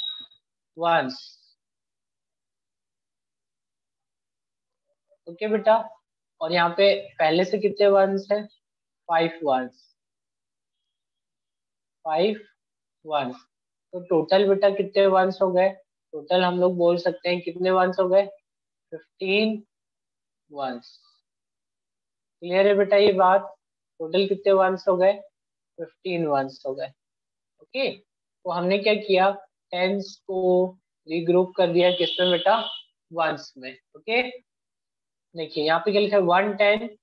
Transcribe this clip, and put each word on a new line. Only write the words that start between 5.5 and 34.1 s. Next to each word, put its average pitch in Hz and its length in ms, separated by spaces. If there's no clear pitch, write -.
और 165 120
यहाँ 170 240
पे 196 180
पहले 165 260
से 202 140
कितने 202 300
once 196 420
हैं? 208 160
five 165 340
once, 127 340
five 180 340
once। 139 300
तो 180 80
total 180 480
बेटा 196 220
कितने 196 360
once 190 340
हो 185 100
गए? 185 180
total 160 300
हम 180 160
लोग 185 180
बोल 170 200
सकते 175 320
हैं 175 120
कितने 175 300
once 185 280
हो 185 100
गए? 196 160
फ़िफ़्टीन - 1400
once। 131 460
Clear 185 240
है 208 80
बेटा 202 220
ये 208 160
बात? 190 360
Total 180 280
कितने 196 260
वंस 185 340
हो 190 100
गए? 190 160
फ़िफ़्टीन 170 480
वंस 135 400
हो 131 80
गए। 139 160
ओके, 254 300
तो - 600
हमने 175 280
क्या 214 180
किया? 190 340
Tens 185 440
को 185 500
regroup 175 500
कर 175 160
दिया 175 200
किसमें 180 380
बेटा? 180 240
वंस 156 460
में। 131 140
ओके, 220 260